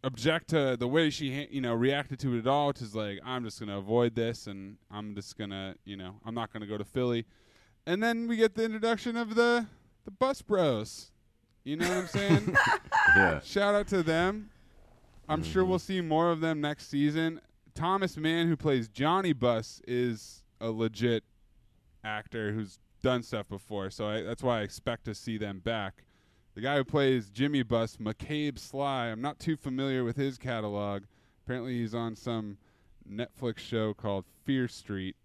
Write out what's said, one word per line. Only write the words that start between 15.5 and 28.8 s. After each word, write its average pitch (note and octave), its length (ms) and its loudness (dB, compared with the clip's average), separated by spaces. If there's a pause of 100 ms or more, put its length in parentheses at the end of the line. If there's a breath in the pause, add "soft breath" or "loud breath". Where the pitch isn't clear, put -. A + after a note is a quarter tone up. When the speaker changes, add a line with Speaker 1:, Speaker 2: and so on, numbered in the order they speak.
Speaker 2:
Mm-hmm. F#3 80 4
Speaker 1:
we'll F#3 100 2
see F#3 220 -2
more E3 300 4
of D#3+ 100 0
them D#3+ 200 0
next D3 280 -4
season. D3+ 500 2 (360)
Thomas F#3 420 0
Mann, E3 300 2
who E3 100 4
plays C3 300 2
Johnny D#3+ 460 2
Bus, A#2 540 0
is B2 560 -2 (180)
a A2+ 100 -2
legit A2+ 520 0 (800)
actor G#2+ 500 -4
who's G#2+ 260 -6 (220)
done B2+ 200 2
stuff A2 280 -6
before, G2 400 -6
so G#2 180 -4
I, G#2+ 140 -2
that's A2 200 -6
why A#2+ 180 2
I - 20 -2
expect - 440 -6
to A2 80 -6
see A2 240 -6
them G2+ 220 -6
back. G#2 460 -4 (500 soft breath)
The G#2 60 -8
guy C#3+ 160 2
who C3+ 60 4
plays C3 460 4
Jimmy C3+ 340 2
Bus, A2+ 340 0
McCabe C#3 600 -4
Sly, C3+ 500 -4